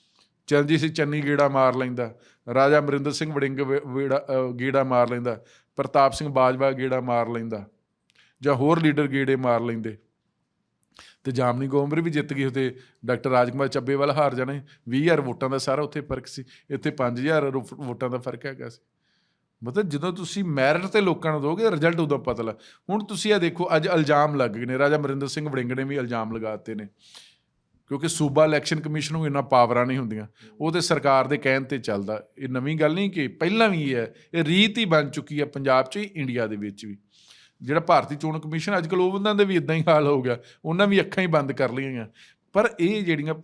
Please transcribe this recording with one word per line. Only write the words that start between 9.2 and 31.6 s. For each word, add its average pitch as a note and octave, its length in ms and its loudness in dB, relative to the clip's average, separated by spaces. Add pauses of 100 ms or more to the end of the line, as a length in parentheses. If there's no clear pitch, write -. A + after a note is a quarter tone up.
ਮਾਰ B2 240 2
ਲੈਂਦੇ A2+ 360 -6 (1300)
ਤੇ C3+ 80 -4
ਜਾਮਨੀ B2 340 0
ਗੋਮਰ C#3+ 340 0
ਵੀ E3 100 -2
ਜਿੱਤ D3 220 -4
ਗਈ। C#3 120 -2
ਉੱਥੇ C3 320 -2 (300)
ਡਾਕਟਰ B2 240 -2
ਰਾਜਕੁਮਾਰ B2+ 380 2
ਚੱਬੇਵਾਲ C#3 420 0
ਹਾਰ C#3 240 2
ਜਾਣਾ B2+ 180 -4
ਸੀ। C#3+ 80 -8 (280)
ਵੀਹ C3 140 0
ਹਜ਼ਾਰ D#3+ 180 4
ਵੋਟਾਂ C3 300 -4
ਦਾ C3+ 80 -2
ਸਾਰਾ C3+ 240 -2
ਉੱਥੇ D3 180 -6
ਫਰਕ C3 260 -8
ਸੀ, - 180 -14 (260)
ਇੱਥੇ C#3+ 200 -4
ਪੰਜ A#2+ 300 -2
ਹਜ਼ਾਰ D3+ 220 0
ਰੁ-, C3+ 320 -4
ਵੋਟਾਂ B2 360 -8
ਦਾ B2 80 -6
ਫਰਕ B2+ 280 -10
ਹੈਗਾ B2+ 220 -12
ਸੀ। A#2 100 -20 (840)
ਮਤਲਬ, E3+ 240 -2
ਜਦੋਂ D3+ 240 -4
ਤੁਸੀਂ F#3 320 -6
ਮੈਰਿਟ D#3 420 0
ਤੇ G#3 140 2
ਲੋਕਾਂ E3 320 0
ਨੂੰ D3+ 80 -2
ਦੋਗੇ, F#3 300 0
ਰਿਜ਼ਲਟ E3+ 300 2
ਉਦੋਂ C#3+ 180 0
ਪਤਾ A#2+ 240 -4
ਲੱਗ-, A2 140 -6 (340)
ਹੁਣ G#3 140 -2
ਤੁਸੀਂ G#3 300 0
ਇਹ G#3 40 2
ਦੇਖੋ, E3+ 380 0
ਅੱਜ D#3+ 180 2
ਇਲਜ਼ਾਮ D3 400 4
ਲੱਗ B2+ 160 0
ਗਏ A2+ 140 -8
ਨੇ, B2+ 140 -4
ਰਾਜਾ C#3+ 180 4
ਅਮਰਿੰਦਰ C#3 300 -4
ਸਿੰਘ D3+ 220 -6
ਵੜਿੰਗ B2+ 240 -4
ਨੇ C3 120 -4
ਵੀ C#3 120 -6
ਇਲਜ਼ਾਮ A#2 400 -4
ਲਗਾ A2 200 -6
ਦਿੱਤੇ A2 180 -10
ਨੇ, G#2 120 -10 (1040)
ਕਿਉਂਕਿ C#3+ 200 -6
ਸੂਬਾ D3+ 360 2
ਇਲੈਕਸ਼ਨ D3+ 360 0
ਕਮਿਸ਼ਨ D3+ 340 -6
ਨੂੰ D#3+ 120 -2
ਇੰਨਾ C#3 160 -2
ਪਾਵਰਾਂ A#2+ 440 4
ਨਹੀਂ C3 120 -2
ਹੁੰਦੀਆਂ, G#2+ 280 -6 (340)
ਉਹ D#3+ 120 -2
ਤੇ F3 80 2
ਸਰਕਾਰ C#3 460 4
ਦੇ C#3+ 100 0
ਕਹਿਣ C3+ 280 2